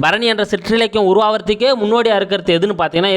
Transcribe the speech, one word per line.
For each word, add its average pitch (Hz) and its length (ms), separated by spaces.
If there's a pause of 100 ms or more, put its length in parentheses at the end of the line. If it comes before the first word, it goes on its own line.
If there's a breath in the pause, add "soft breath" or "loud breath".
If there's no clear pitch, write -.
பரணி 190 320
என்ற 214 180
சிற்றிலக்கியம் 214 600
உருவாகிறதுக்கே 214 600 (120)
முன்னோடியா 226 380
இருக்கிறது 185 380
எதுன்னு 196 220
பார்த்தீங்கன்னா 170 360